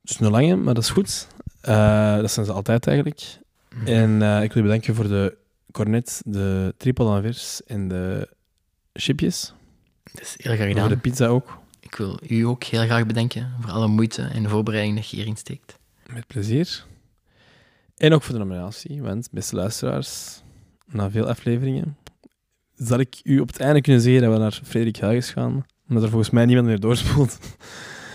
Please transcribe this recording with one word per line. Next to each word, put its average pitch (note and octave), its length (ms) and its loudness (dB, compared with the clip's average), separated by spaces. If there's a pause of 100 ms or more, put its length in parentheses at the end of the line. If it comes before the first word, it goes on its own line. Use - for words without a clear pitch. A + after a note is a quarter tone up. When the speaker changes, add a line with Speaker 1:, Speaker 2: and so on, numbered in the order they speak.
Speaker 1:
is - 160 -6
een A2 100 4
lange, D3 260 4
maar C3+ 180 2
dat A2+ 80 0
is - 80 -2
goed. - 360 -2 (340)
Eh, G#2+ 560 4
dat G#2 140 0
zijn G#2+ 160 -2
ze G#2+ 60 -4
altijd A2 340 0
eigenlijk. - 520 -2 (360)
Speaker 2:
Mhm. A#2 120 -8
Speaker 1:
En, A2 360 4
eh, G#2 200 4
ik G#2+ 100 -2
wil A#2 100 2
je G2+ 60 4
bedanken A2 260 0
voor A2 140 0
de G2 280 0 (360)
cornet, A2 520 -2
de F#2+ 520 -2
triple B2+ 300 0
anvers G#2+ 580 -2
en G2 240 -6
de F#2 400 -4 (640)
chipjes. - 600 -2 (600)
Speaker 2:
Dat - 100 -20
is - 160 -16
heel B2 160 -4
graag G#2+ 120 0
Speaker 1:
En - 60 0
Speaker 2:
gedaan. G2+ 140 2
Speaker 1:
voor G#2 80 2
de B2+ 60 -2
pizza B2 260 0
ook. B2 320 0 (220)
Speaker 2:
Ik - 140 -20
wil G2 240 -6 (100)
u A2+ 140 0
ook A#2+ 220 -2
heel A2+ 200 0
graag A#2 220 2
bedanken A#2 540 -4
voor A2+ 100 -8
alle A2 180 0
moeite A2 340 0
en - 200 -4
de G#2 60 -2
voorbereiding G#2+ 480 -2
dat A2 140 -8
je - 60 -12
hierin G#2 200 -8
steekt. - 420 -16 (340)
Speaker 1:
Met A#2 140 -14
plezier. A2 580 -4 (1120)
En D#3 160 4
ook D#3 100 4
voor - 120 -8
de A2+ 60 -4
nominatie, G2 640 -8
want, A2+ 300 -6
beste - 240 -8
luisteraars, - 840 -6 (440)
na G#2 240 -4
veel G#2+ 180 -2
afleveringen C3 680 -2 (800)
zal A#2+ 240 0
ik B2+ 240 -2
u C#3 180 4
op C3 80 0
het - 120 -12
einde C#3+ 200 4
kunnen B2+ 220 6
zeggen B2+ 200 6
dat A2+ 100 4
we A2 60 4
naar G#2+ 260 -2
Frederik A2+ 320 -2
Huygens A#2 340 -2
gaan, B2+ 340 -4 (240)
omdat A#2 140 2
er A2 80 2
volgens A2+ 200 2
mij A#2 160 4
niemand B2 200 6
meer A2 140 0
doorspoelt. A#2+ 580 2
<laughs> - 60 -20 (720)